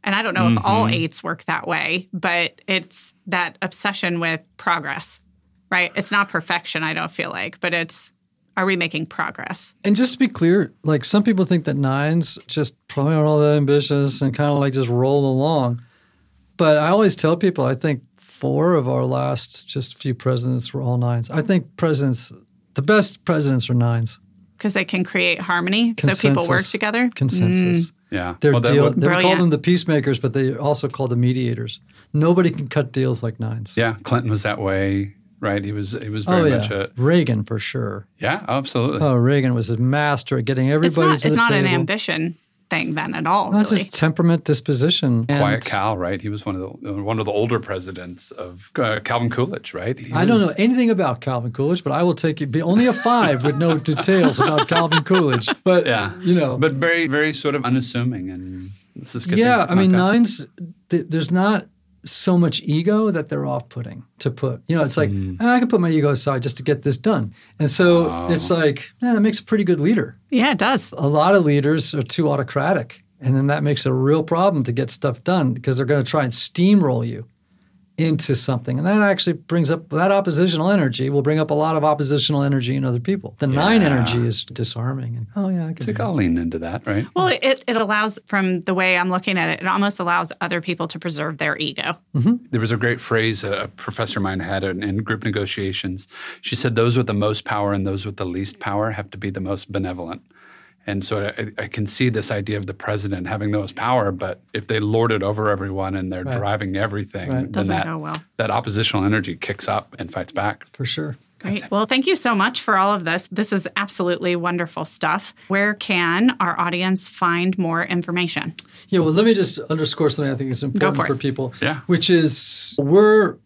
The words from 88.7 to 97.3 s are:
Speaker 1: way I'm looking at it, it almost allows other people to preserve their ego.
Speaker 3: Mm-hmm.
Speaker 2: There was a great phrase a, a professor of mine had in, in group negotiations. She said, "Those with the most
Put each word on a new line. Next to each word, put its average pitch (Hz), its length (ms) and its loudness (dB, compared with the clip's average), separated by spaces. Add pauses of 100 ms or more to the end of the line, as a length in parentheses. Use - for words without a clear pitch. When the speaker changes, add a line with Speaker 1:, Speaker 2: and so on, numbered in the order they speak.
Speaker 1:
way 185 240 2
I'm 180 120 0
looking 185 280 0
at 165 120 0
it, - 120 -4
it 180 60 -4
almost 202 320 0
allows 170 320 -2 (100)
other 170 200 -4
people 175 280 -6
to 165 100 -10
preserve 151 380 -6
their 147 200 -4
ego. 151 400 -6 (180)
Speaker 3:
Mm-hmm. 165 200 4 (160)
Speaker 2:
There 117 100 0
was 113 100 -2
a 117 60 0
great 120 220 0
phrase 110 440 -2
a, 101 200 -4
a - 40 -8
professor - 520 -8
of 98 40 -2
mine 95 160 -4
had 95 240 -4
in, 95 200 -4
in 101 140 -4
group 107 260 -4
negotiations. 95 840 -6 (340)
She - 140 -6
said, 117 200 0
"Those 117 220 2
with 123 100 0
the 110 60 -4
most 104 320 -2